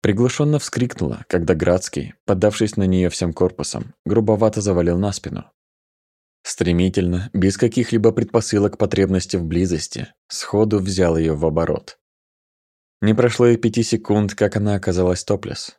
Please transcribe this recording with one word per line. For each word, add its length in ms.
Приглушенно 580
вскрикнула, 680
когда 280
Градский, 580
поддавшись 520
на 60
нее 260
всем 240
корпусом, 600
грубовато 560
завалил 360
на 140
спину. 400
Стремительно, 920
без 240
каких-либо 560
предпосылок 640
потребности 580
в 80
близости, 680
сходу 500
взял 380
ее 180
в 100
оборот. 540
Не 120
прошло 340
и 100
пяти 260
секунд, 520
как 200
она 200
оказалась 500
топлес. 540